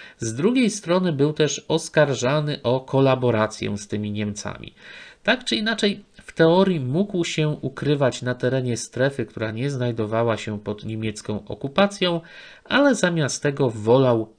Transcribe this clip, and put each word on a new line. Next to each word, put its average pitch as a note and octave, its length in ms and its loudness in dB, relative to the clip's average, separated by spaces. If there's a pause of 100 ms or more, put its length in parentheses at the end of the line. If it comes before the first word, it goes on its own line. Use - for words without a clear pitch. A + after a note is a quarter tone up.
(180)
z A2+ 160 -6
drugiej A3 360 2
strony F3+ 420 0
był C#3+ 200 0
też D3+ 360 -2
oskarżany D3 960 0
o B2+ 180 0
kolaborację B2 1000 2
z - 100 -14
tymi G#2 240 -4
Niemcami. - 600 -8 (480)
Tak B3 220 0
czy A3+ 120 -2
inaczej, G#3+ 480 -2 (180)
w - 100 -20
teorii E3+ 480 4
mógł C3 440 -2
się D3+ 240 0
ukrywać C#3 720 -2
na B2 120 -2
terenie B2+ 420 -2
strefy, B2+ 500 -2
która A2 240 -6
nie A#2+ 200 -4
znajdowała A#2 640 0
się G#2 240 -6
pod - 240 -8
niemiecką A2 600 -6
okupacją, F3 760 -2 (440)
ale C#4 300 4
zamiast F3 480 0
tego C#3 280 0
wolał A2+ 680 4